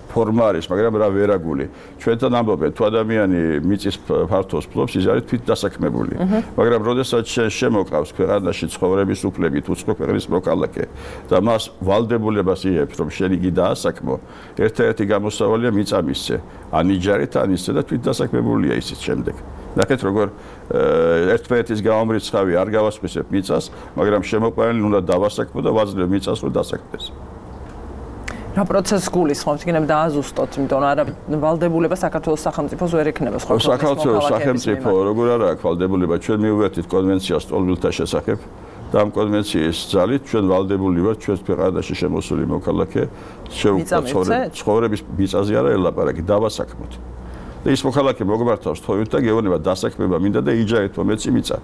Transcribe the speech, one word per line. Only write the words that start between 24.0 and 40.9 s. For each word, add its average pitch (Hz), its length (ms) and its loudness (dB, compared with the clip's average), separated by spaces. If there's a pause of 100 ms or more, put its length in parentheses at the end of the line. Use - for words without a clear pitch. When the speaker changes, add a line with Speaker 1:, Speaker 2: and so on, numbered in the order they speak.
Speaker 1:
შემოყვანილი 113 640 0
უნდა 101 180 2
დავასაქმო 92 580 0
და - 120 0
ვაძლევ 101 340 0
მიწას, 98 320 0
რომ 67 160 -4
დასაქმდეს. - 520 -6 (1400)
Speaker 2:
რა 196 160 0
პროცესს 190 420 0
გულისხმობთ? 147 560 0
იქნებ 160 240 2
დააზუსტოთ, 147 640 0
იმიტომ 139 320 0
რომ 139 80 4
არა, 147 120 2 (340)
ვალდებულება 160 580 2
საქართველოს 165 480 -2
სახელმწიფოს 160 480 -2
ვერ 156 160 4
ექნება 127 320 -2
სხვა - 80 -8
ქვეყნის 117 240 4
Speaker 1:
საქართველოს 139 400 2
Speaker 2:
მოქალაქეების 123 220 4
Speaker 1:
სახელმწიფო, 127 580 0
Speaker 2:
მიმართ. 95 160 4
Speaker 1:
როგორ 113 220 2
არა 117 180 4
აქვს 78 160 0
ვალდებულება? 87 540 2
ჩვენ 110 240 0
მივუერთით 104 460 2
კონვენციას 92 560 2
სტოლბილთა 90 480 0
შესახებ 95 480 -2 (480)
და 110 100 0
ამ 104 140 4
კონვენციის 104 760 0
ძალით 104 380 2
ჩვენ 107 220 0
ვალდებული 95 540 2